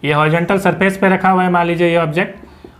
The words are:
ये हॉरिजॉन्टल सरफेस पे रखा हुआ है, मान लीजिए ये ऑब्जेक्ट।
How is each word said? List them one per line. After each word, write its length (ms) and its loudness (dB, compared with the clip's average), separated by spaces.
ये 80 -2
हॉरिजॉन्टल 460 0
सरफेस 380 0
पे 120 0
रखा 220 0
हुआ 120 2
है, 80 0
मान 160 0
लीजिए 220 0
ये 100 0
ऑब्जेक्ट। 460 -4